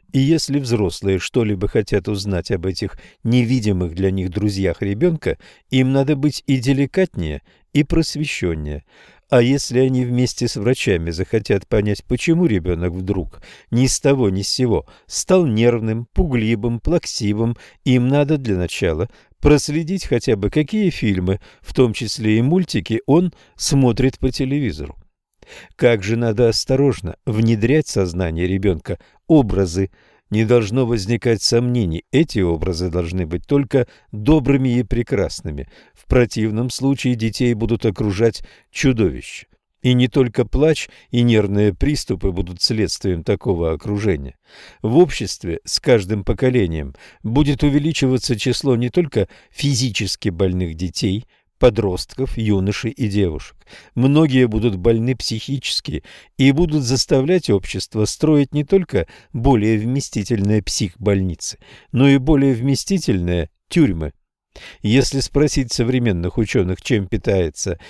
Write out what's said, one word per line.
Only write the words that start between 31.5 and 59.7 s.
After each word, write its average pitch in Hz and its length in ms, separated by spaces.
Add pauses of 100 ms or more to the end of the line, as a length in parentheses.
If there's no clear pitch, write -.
эти 139 280
образы 87 500
должны 87 380
быть 85 180
только 139 420 (240)
добрыми 131 680
и 127 40
прекрасными. 87 840 (240)
В - 120
противном 117 640
случае 127 420
детей 117 400
будут 110 320
окружать 107 560 (300)
чудовища. 104 720 (380)
И 127 100
не 123 140
только 123 360
плач 151 460 (220)
и 120 100
нервные 104 540
приступы - 560
будут 90 320
следствием 95 600
такого 90 480
окружения. 90 640 (460)
В 113 160
обществе 104 640
с - 160
каждым 104 440
поколением 95 720 (260)
будет 139 400
увеличиваться 143 720
число 127 400
не 120 140
только 135 400 (220)
физически 117 800
больных 90 440
детей – 92 520 (320)
подростков, 110 800
юношей 104 540
и - 160
девушек. 95 480 (400)
Многие 135 500
будут 110 300
больны 113 400
психически - 880 (340)
и 135 140
будут 151 320
заставлять 135 640
общество 107 540
строить 147 500
не 147 120
только 175 420 (240)
более 110 460